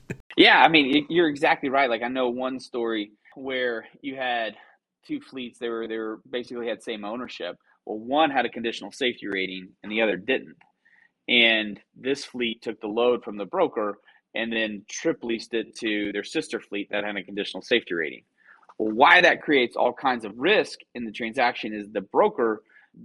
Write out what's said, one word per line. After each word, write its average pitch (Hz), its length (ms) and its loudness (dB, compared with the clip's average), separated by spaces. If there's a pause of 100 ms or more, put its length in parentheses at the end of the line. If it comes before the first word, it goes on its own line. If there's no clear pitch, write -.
(360)
Yeah, 226 240 8
I 131 80 10
mean, 151 240 6
y-, 147 160 2
you're 165 200 4
exactly 147 400 2
right. 135 200 2
Like, 117 140 0
I 120 60 -4
know 127 220 0
one 127 280 -4
story 113 540 -4 (240)
where 127 500 -4 (140)
you 135 160 -8
had 120 400 -4 (500)
two 147 140 -6
fleets. 123 380 -12
They 120 100 -4
were, 113 180 -6
they 113 120 -6
were 110 220 -8 (100)
basically 123 360 -6
had 110 160 -6
same 107 220 -10
ownership. 104 520 -8 (280)
Well, 107 140 -8
one 139 320 2
had 131 160 2
a - 20 -2
conditional 113 420 -6
safety 120 360 -4
rating 95 420 -4 (140)
and 104 100 -10
the 107 80 0
other 107 160 2
didn't. 110 400 -4 (720)
And 110 500 4 (160)
this 135 300 -4
fleet 120 380 -6
took 113 180 -8
the 113 60 -10
load 117 360 2
from 104 140 -10
the 101 80 -6
broker 110 540 -2 (360)
and 113 160 -4
then 107 380 -4
trip - 340 -4
leased 117 300 -6
it 110 280 -4
to 104 320 -2
their 101 120 -4
sister - 340 -6
fleet 101 320 -8
that 101 140 -4
had 104 120 -6
a 95 60 -8
conditional 98 400 -8
safety - 300 -2
rating. 76 300 -6 (560)
Well, 110 160 -2
why 160 260 8
that 170 220 4
creates 131 340 2
all 120 160 2
kinds 123 320 -2
of 101 140 -8
risk 160 400 0 (160)
in 123 100 -10
the 107 80 -10
transaction 117 640 -2
is 104 180 -10
the 104 80 -2
broker, 113 600 0 (420)